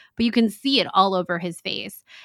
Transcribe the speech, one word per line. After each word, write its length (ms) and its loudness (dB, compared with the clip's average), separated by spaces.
but 80 0
you 80 0
can 160 4
see 320 0
it 120 -2
all 220 4
over 240 -2
his 220 -8
face. 420 -10